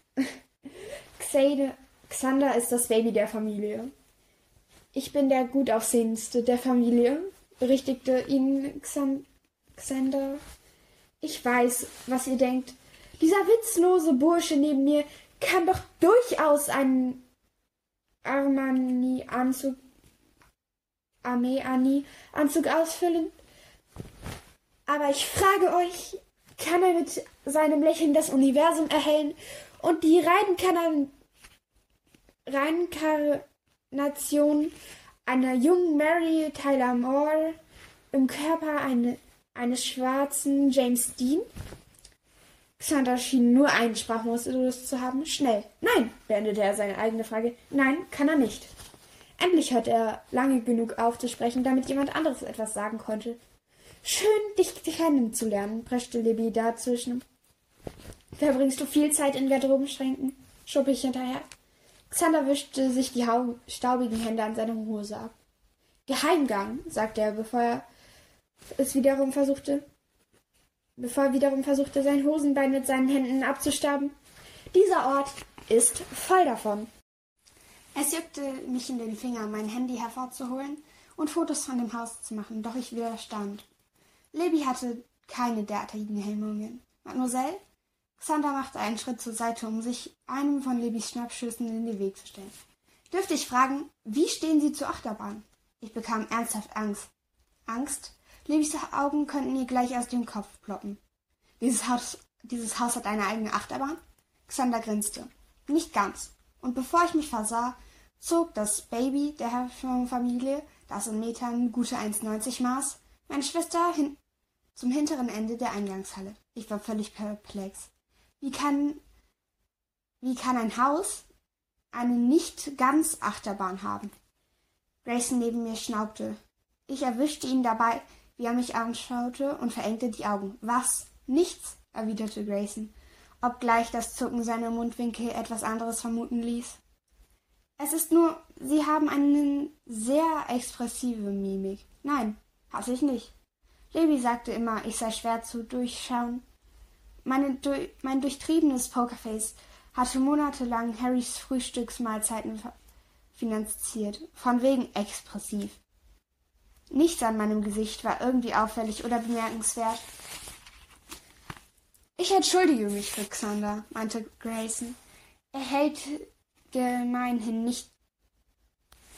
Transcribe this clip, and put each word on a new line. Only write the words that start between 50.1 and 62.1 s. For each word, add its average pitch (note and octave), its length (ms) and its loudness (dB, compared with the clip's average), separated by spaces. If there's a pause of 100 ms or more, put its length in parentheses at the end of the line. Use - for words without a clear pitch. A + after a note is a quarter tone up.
lange B3+ 320 4
genug A#3 360 0
auf A#3 200 0
zu B3 100 -4
sprechen, A#3+ 340 -2
damit C4 280 2
jemand C#4 260 0
anderes D4+ 260 0
etwas A3 300 -6
sagen G#3+ 240 -4
konnte. A3 400 -6 (680)
"Schön, - 280 2 (280)
dich - 240 0
kennenzulernen", A3+ 1000 0
preschte A#3+ 380 -4
Libby A3+ 280 2
dazwischen. A#3+ 720 -2 (1160)
"Verbringst C4+ 420 2
du C#4+ 60 -4
viel D4 260 2
Zeit C#4 240 2
in C4 140 0
Garderobenschränken?", C4+ 840 0 (300)
schob C4+ 240 0
ich C4 140 0
hinterher. B3+ 400 -4 (640)
Xander D#4+ 380 2